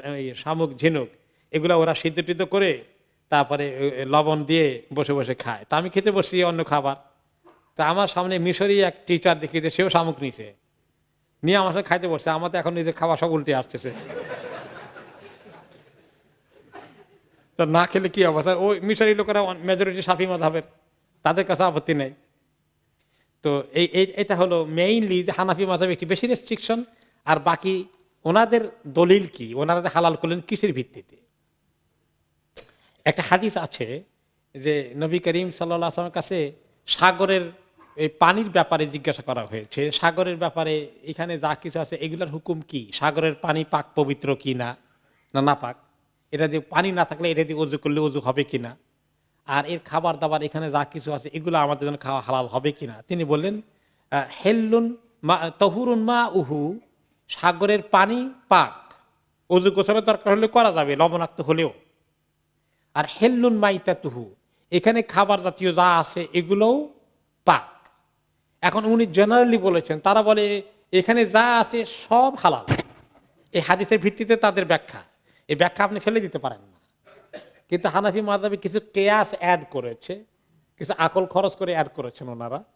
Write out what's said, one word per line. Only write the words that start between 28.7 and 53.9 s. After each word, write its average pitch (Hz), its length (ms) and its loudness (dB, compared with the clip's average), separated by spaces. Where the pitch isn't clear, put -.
দলিল 175 400 4
কি, 117 260 -12
ওনারা 165 360 0
হালাল 165 260 2
করলেন 165 260 -4
কিসের 202 320 -2
ভিত্তিতে? - 420 -10
একটা 156 240 0
হাদিস 190 280 2
আছে 143 460 -8
যে 139 440 -4
নবী 160 220 -2
করিম 175 320 -2
সাল্লাল্লাহু 170 220 -4
আলাইহি 170 60 -2
ওয়াসাল্লামের 170 320 -4
কাছে 160 400 -4
সাগরের 185 640 2
এই 151 140 0
পানির 190 400 2
ব্যাপারে 160 380 2
জিজ্ঞাসা 143 340 -6
করা 120 240 -6
হয়েছে, 113 460 -6
সাগরের 170 460 0
ব্যাপারে 156 500 -4
এখানে 165 360 -8
যা 151 160 -2
কিছু 165 240 -10
আছে 160 160 -8
এগুলোর 160 340 -8
হুকুম 160 320 -6
কি, 117 320 -10
সাগরের 151 420 0
পানি 160 280 -4
পাক 151 220 -2
পবিত্র 139 400 -2
কি 131 180 -6
না, 123 220 -6
না 135 80 0
নাপাক, 139 360 0
এটা 156 160 0
দিয়ে 151 140 -4
পানি 180 300 -2
না 175 140 2
থাকলে 165 260 -4
এটা 160 120 0
দিয়ে 151 160 -6
অজু 147 180 -2
করলে 147 220 -2
অজু 147 200 -2
হবে 131 240 -2
কি 135 160 -4
না, 120 180 -12
আর 143 200 -2
এর 165 200 -6
খাবার 160 340 -2
দাবার 156 240 -2
এখানে 156 280 -6
যা 143 140 0
কিছু 147 280 -10
আছে 143 200 -10
এগুলো 160 240 -2
আমাদের 143 300 0
জন্য 147 120 -6
খাওয়া 131 220 -6
হালাল 127 260 -2
হবে 131 240 -2
কি 143 160 -10
না। 113 200 -16
তিনি 175 160 -4
বললেন, 165 380 -2